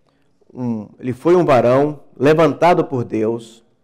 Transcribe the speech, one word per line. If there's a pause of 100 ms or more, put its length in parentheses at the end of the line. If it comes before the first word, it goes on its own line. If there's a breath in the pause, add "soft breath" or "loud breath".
(520)
um, (100)
ele
foi
um
varão (180)
levantado
por
Deus (200)